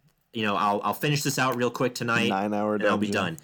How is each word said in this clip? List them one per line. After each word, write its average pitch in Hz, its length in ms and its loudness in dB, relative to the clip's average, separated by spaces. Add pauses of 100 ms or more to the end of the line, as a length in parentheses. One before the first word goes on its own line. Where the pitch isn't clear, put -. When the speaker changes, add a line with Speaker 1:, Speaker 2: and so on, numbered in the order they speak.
(320)
Speaker 1:
You 113 120 -4
know, 104 120 0
I'll, 101 280 2
I'll 101 100 0
finish 147 280 0
this - 160 -2
out 127 180 0
real 123 140 0
quick 123 240 -2
tonight, 117 340 0
Speaker 2:
Nine-hour 104 460 0
Speaker 1:
and 104 120 0
I'll 104 120 2
be 104 120 0
Speaker 2:
dungeon. 92 340 -2